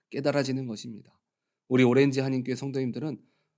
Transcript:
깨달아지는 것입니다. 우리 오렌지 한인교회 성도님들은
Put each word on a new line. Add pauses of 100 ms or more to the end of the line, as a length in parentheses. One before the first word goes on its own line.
(100)
깨달아지는
것입니다. (500)
우리
오렌지
한인교회
성도님들은 (400)